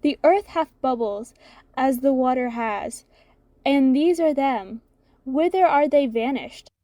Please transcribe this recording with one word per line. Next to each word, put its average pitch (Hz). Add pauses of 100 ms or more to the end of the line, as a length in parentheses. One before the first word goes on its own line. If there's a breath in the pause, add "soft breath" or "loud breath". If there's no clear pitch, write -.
The 294
earth 381
hath 320 (120)
bubbles, 233 (420 soft breath)
as 262
the 269
water 254
has, 226 (600 soft breath)
and 269
these 330
are 320
them. 247 (440)
Whither 339
are 294
they 285
vanished? 233 (140)